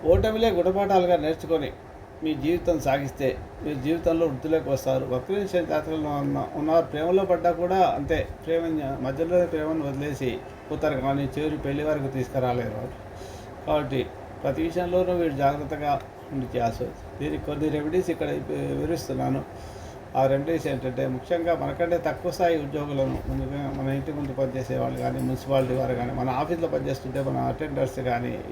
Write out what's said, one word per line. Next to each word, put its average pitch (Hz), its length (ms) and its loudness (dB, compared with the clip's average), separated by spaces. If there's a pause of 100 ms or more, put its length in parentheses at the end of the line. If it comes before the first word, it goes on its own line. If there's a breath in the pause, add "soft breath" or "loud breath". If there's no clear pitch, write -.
ఓటమిలే 220 420 6
గుణపాఠాలుగా 185 680 4
నేర్చుకొని 156 540 0 (520)
మీ 156 100 0
జీవితం 160 460 0
సాగిస్తే 139 580 0 (260)
మీరు 147 160 -4
జీవితంలో 165 480 2
వృద్ధిలోకి 143 420 0
వస్తారు. 131 360 0
వక్రించిన 185 600 0
జాతకంలో 151 440 -2
ఉన్న, 143 460 0
ఉన్న 160 240 4
ప్రేమలో 170 460 2
పడ్డా 175 260 4
కూడా 175 360 4
అంతే, 143 400 0 (180)
ప్రేమ 165 340 0 (220)
మధ్యలో 165 440 4
ప్రేమను 160 420 -2
వదిలేసి 139 500 -2 (340)
పోతారు 151 260 0
కానీ 139 400 0
చివరి 151 200 0
పెళ్లి 143 260 -2
వరకు 151 240 0
తీసుకురాలేరు 123 600 0
వాళ్ళు. 120 340 -8 (640 loud breath)
కాబట్టి 139 380 2 (380)
ప్రతి 143 200 0
విషయంలోనూ 175 500 2
వీడు 165 220 2
జాగ్రత్తగా 143 640 0 (320)
ఉండి 127 260 -4
చేయాల్సి 117 260 0
వస్తుంది. - 400 -10
దీనికి 151 220 -4
కొన్ని 147 240 0
రెమెడీస్ 156 400 0
ఇక్కడ 160 200 -2 (200)
వివరిస్తున్నాను. 139 960 -2 (720 loud breath)
ఆ 135 80 6
రెమెడీస్ 143 420 2
ఏంటంటే, 131 400 -2
ముఖ్యంగా 165 480 0
మనకంటే 151 420 0
తక్కువ 165 340 -2
స్థాయి 170 320 2
ఉద్యోగులను, 139 560 0 (100)
ముందుగా 135 480 -2
మన 135 120 0
ఇంటి 139 240 -2
ముందు 143 200 -4
పనిచేసే 131 440 -2
వాళ్ళు 127 220 -2
కానీ, 127 200 0
మున్సిపాలిటీ 131 560 2
వారు 127 180 0
కానీ, 120 200 -2
మన 131 160 0
ఆఫీస్లో 160 380 0
పనిచేస్తుంటే 135 560 -2
మన 135 140 0
అటెండర్స్ 135 600 -2
కానీ, 123 400 -2 (120)